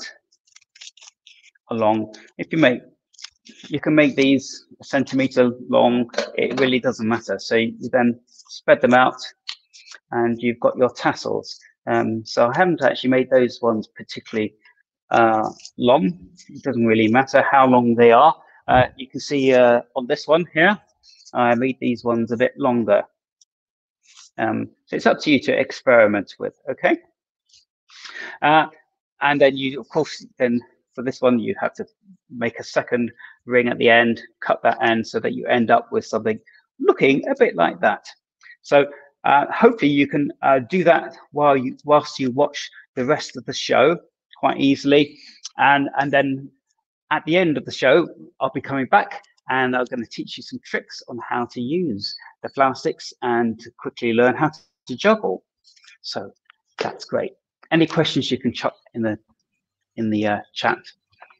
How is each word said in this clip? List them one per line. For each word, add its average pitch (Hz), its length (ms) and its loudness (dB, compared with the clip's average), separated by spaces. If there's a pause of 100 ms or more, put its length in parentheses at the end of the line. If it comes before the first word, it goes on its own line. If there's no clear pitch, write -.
(1700)
along. 110 440 -2 (220)
If - 160 -10
you 165 60 -2
make, 127 240 2 (880)
you 139 120 -8
can 156 140 -2
make 147 200 4
these 135 520 0 (140)
a - 40 -20
centimeter 131 680 0 (160)
long, 120 420 2 (260)
it 123 240 -2
really 127 200 0
doesn't 113 280 -4
matter. 107 300 -4
So - 180 -4
you 113 340 -4
then 120 360 0
spread - 560 -2
them 123 120 4
out 127 220 2 (920)
and 117 320 -4
you've 117 180 -4
got - 160 0
your 123 160 2
tassels. - 680 -6 (280)
Um, 113 400 -4
so 120 220 0
I 127 80 -6
haven't 175 260 0
actually 127 280 0
made 131 200 0
those 127 320 2
ones 113 260 -2
particularly, - 680 -8 (560)
uh, 113 380 2 (300)
long. 160 400 2 (300)
It - 140 -20
doesn't 120 240 -2
really 110 220 4
matter 127 340 2
how 135 240 4
long 120 280 4
they 117 180 6
are. 139 240 6 (320)
Uh, 127 160 4 (120)
you 127 120 -16
can 131 120 -12
see, 135 340 0
uh, 120 260 6 (160)
on 127 100 -6
this 143 220 -4
one 160 240 2
here, 180 260 2 (560)
I 120 200 2
made 127 260 -2
these 123 240 -4
ones 117 260 -2
a 117 60 -4
bit 127 220 0
longer. 120 440 0 (1400)
Um, 113 320 -4 (160)
so - 100 -6
it's - 100 -2
up - 140 2
to 156 100 -2
you 135 100 4
to 123 120 -2
experiment 107 840 2
with, 101 160 -8 (160)
okay? 247 280 -2 (1400)
Uh, 151 260 4 (540)
and 143 200 0
then 139 160 4
you, 135 240 -6
of - 80 -16
course, - 360 -6 (140)
then 120 220 0 (340)
for 120 80 -10
this 127 180 -8
one, 123 180 2
you 107 220 -6
have 113 140 -4
to - 120 -12 (440)
make 117 280 -8
a 123 60 -14
second 123 460 -4 (360)
ring 120 220 2
at 123 100 -4
the 120 100 2
end, 117 320 4 (200)
cut - 220 -4
that 117 200 0
end 113 240 0
so 117 140 -6
that 123 120 -4
you 123 140 -10
end 120 240 0
up 117 200 2
with 110 140 -2
something 110 340 -4 (400)
looking 262 500 2
a 269 100 -2
bit 214 180 0
like 170 240 0
that. - 260 -2 (560)
So, 143 240 4 (380)
uh, 143 280 4
hopefully 226 380 2
you 143 180 2
can, 147 240 -4 (100)
uh, 135 160 4
do 170 260 -2
that 160 300 2 (160)
while 143 260 2
you, 127 280 -6
whilst 147 340 2
you 131 140 -4
watch - 360 -4 (280)
the 131 80 -4
rest 143 320 -4
of 123 100 -14
the 135 60 -8
show 135 440 2 (420)
quite 135 200 -2
easily. 139 580 2 (420)
And, 139 300 2 (100)
and 143 120 -2
then 139 400 -2 (600)
at 156 120 -2
the 160 120 0
end 170 200 2
of 117 80 -6
the 120 80 -14
show, 147 360 2 (320)
I'll 135 100 -2
be 135 100 -10
coming 135 260 -6
back - 360 0 (260)
and 127 280 -2
I'm 127 80 -2
gonna 120 220 -8
teach - 300 -14
you 123 60 -18
some - 220 -16
tricks - 440 -10
on 123 180 -12
how 120 200 -6
to 127 140 -12
use 131 560 -6 (260)
the 117 60 -10
flower 131 260 0
sticks - 380 -8 (100)
and 117 380 -2
to 117 180 -20
quickly 120 340 -6
learn 120 220 4
how 151 160 -2 (380)
to 127 80 -10
juggle. 202 480 -2 (560)
So 101 300 -12 (480)
that's - 260 -10
great. 98 280 -6 (380)
Any 160 160 2
questions 147 440 -2
you 123 80 -2
can 117 140 -4
chuck - 220 -6 (200)
in 117 80 -6
the, 107 160 -4 (800)
in 110 140 -4
the, 107 160 0
uh, 104 120 0 (160)
chat. - 240 -2 (600)